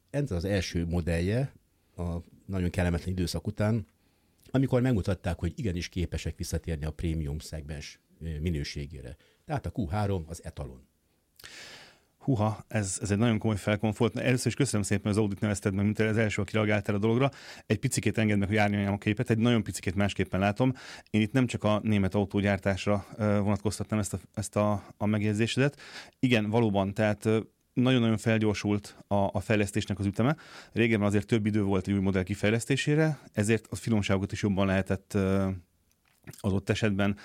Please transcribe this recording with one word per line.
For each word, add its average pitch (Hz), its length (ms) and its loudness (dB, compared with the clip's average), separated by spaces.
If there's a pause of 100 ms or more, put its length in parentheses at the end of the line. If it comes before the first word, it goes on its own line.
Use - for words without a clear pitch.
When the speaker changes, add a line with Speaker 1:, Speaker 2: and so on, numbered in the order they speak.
Speaker 1:
ez 139 220 -4
az 87 140 -2
első 90 400 0
modellje 87 680 0 (440)
a 85 180 -4 (300)
nagyon 92 240 -2
kellemetlen 87 440 0
időszak 87 340 -4
után, 107 400 -2 (640)
amikor 131 300 2
megmutatták, 98 580 0
hogy 85 160 -2
igenis 90 340 -4
képesek 82 480 -4
visszatérni 80 480 -6
a 78 60 -4
prémium 78 480 -4
szegmens, 76 600 -12 (220)
ö, 76 180 -6
minőségére. 71 760 -6 (300)
Tehát 147 200 -6
a 87 80 -4
Q 101 140 -2
három 98 400 -2
az 82 160 -12
etalon. 64 440 -12 (1300)
Speaker 2:
Húha, 107 500 0
ez, 101 340 -2
ez 101 100 -2
egy 101 60 2
nagyon 113 200 2
komoly 110 200 0
felkonf 104 400 0
volt. 117 200 0
Először 127 300 0
is 110 60 0
köszönöm 107 320 0
szépen, 101 180 0
hogy 107 80 0
az 101 60 2
Audit 104 220 0
nevezted 104 340 -2
meg, 101 120 0
mint 104 140 0
az 110 180 2
első, 107 240 0
aki 92 120 -6
reagált 107 340 2
erre 104 100 0
a - 20 -2
dologra. 117 320 2 (340)
Egy 107 140 0
picikét - 380 0
engedd 107 200 2
meg, 101 100 2
hogy 107 100 2
árnyaljam 101 360 2
a 101 40 -2
képet, 107 320 -2
egy 113 80 4
nagyon 117 260 2
picikét 95 320 -6
másképpen 98 440 0
látom. 104 340 2 (360)
Én 107 120 4
itt 107 100 2
nem 131 160 2
csak - 160 -6
a 107 200 2
német 101 320 2
autógyártásra, 101 920 0 (120)
ö, 104 220 2
vonatkoztatnám 104 600 -2
ezt 98 140 -4
a, 95 60 -6 (140)
ezt - 220 -8
a, 104 300 0 (120)
a 110 80 -2
megjegyzésedet. 107 720 0 (400)
Igen, 110 300 2
valóban, 101 440 2
tehát, 107 320 0
ö, 110 140 4 (340)
nagyon-nagyon 123 440 4
felgyorsult 104 800 0 (100)
a, 101 80 0
a 98 240 0
fejlesztésnek 104 600 -2
az 98 60 -2
üteme. 113 300 0 (360)
Régebben 110 360 2
azért 101 200 2
több 110 180 2
idő 107 180 2
volt 98 240 0
egy 101 60 0
új 98 80 2
modell 95 220 2
kifejlesztésére, 131 960 0 (140)
ezért 107 360 2
a 113 60 -8
finomságokat 98 560 0
is 104 100 -6
jobban 98 240 2
lehetett, 95 480 0
ö, 95 360 2 (880)
adott 98 300 0
esetben 101 560 0